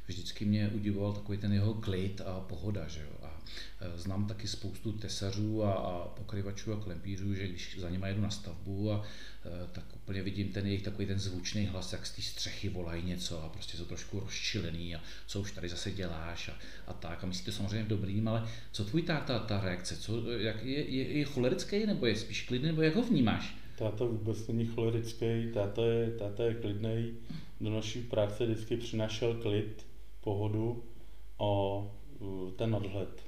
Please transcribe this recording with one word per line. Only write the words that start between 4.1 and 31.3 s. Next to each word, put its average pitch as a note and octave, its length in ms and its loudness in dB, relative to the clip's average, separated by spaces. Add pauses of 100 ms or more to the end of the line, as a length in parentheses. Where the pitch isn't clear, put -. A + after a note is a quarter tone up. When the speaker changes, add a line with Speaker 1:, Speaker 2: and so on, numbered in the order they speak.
Speaker 1:
taky G2+ 220 -2
spoustu - 440 -2
tesařů G#2 720 0
a, G2+ 80 4
a F2+ 360 0
pokryvačů G2+ 640 -2
a G#2 80 0
klempířů, F#2+ 540 -2
že F#2+ 140 -2
když - 320 -6
za F2 100 -2
nima F#2 180 0
jedu G2+ 120 2
na G#2 100 2
stavbu G2 600 -2
a, G#2 120 2 (420)
eh, - 40 -6 (240)
tak - 120 -6 (100)
úplně G2 280 -4
vidím G2 300 0
ten G2 140 0
jejich G2 160 2
takový G2 240 0
ten G2 120 0
zvučný F#2+ 480 0
hlas, F2+ 260 -2
jak - 140 -4
z - 60 -4
té - 100 -4
střechy - 460 -4
volají E2+ 360 -2
něco F2 380 -2
a D#2+ 60 -4
prostě - 280 -6
jsou E2 80 -4
trošku F#2 360 -4
rozčilený E2+ 760 -2
a: - 40 -6 (260)
„Co - 140 -2
už G2+ 120 -4
tady E2+ 160 -4
zase F2+ 220 -2
děláš?“ E2+ 580 -4
a, D#2 80 -6 (300)
a - 60 -6
tak. E2 320 -4
A - 20 -2
myslíte F#2 260 -2
samozřejmě G#2 320 0
v G2+ 40 -2
dobrým, G2+ 400 2
ale A2+ 200 2 (240)
co G#2+ 120 0
tvůj B2 180 2
táta, C#3 360 0
ta G#2 220 2
reakce? F2+ 360 -2
Co, A2+ 360 -2
jak G#2+ 320 0
je, C3+ 260 0
je, B2+ 280 2
je D3 60 4
cholerický, F#3 640 2
nebo E3+ 200 2
je G#2 100 6
spíš - 260 -2
klidný, B2+ 240 2
nebo D#3+ 160 4
jak D#3 120 6
ho A3+ 80 6
vnímáš? A#2+ 540 6 (220)
Speaker 2:
Táta G#2+ 260 2
vůbec G#2+ 440 0
není A#2 180 2
cholerický, A2+ 880 2
táta G2+ 300 2
je, A#2 260 6
táta G#2 340 0
je A2+ 100 4
klidnej. A2+ 600 0 (460)
Do G#2+ 100 0
naší A2 320 0
práce G#2+ 440 2
vždycky A2+ 300 2
přinášel A2+ 580 2
klid, G#2+ 520 0 (340)
pohodu G#2+ 640 2 (540)